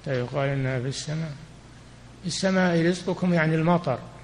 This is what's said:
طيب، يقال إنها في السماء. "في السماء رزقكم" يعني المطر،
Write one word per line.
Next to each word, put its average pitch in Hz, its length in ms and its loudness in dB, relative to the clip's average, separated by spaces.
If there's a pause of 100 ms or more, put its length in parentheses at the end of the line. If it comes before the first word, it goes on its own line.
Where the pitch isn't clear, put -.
طيب، 135 120 0
يقال 135 300 -2
إنها 131 320 -2
في 123 80 -4
السماء. 156 440 -6 (880)
"في - 40 -8
السماء 180 600 2
رزقكم" 180 480 0
يعني 160 200 4
المطر، 160 440 2 (260)